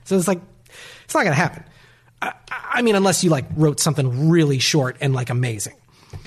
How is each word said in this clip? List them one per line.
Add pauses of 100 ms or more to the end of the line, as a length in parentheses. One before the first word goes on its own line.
So
it's
like, (640)
it's
not
gonna
happen. (560)
I, (180)
I
mean,
unless
you,
like, (100)
wrote
something
really
short
and,
like,
amazing. (500)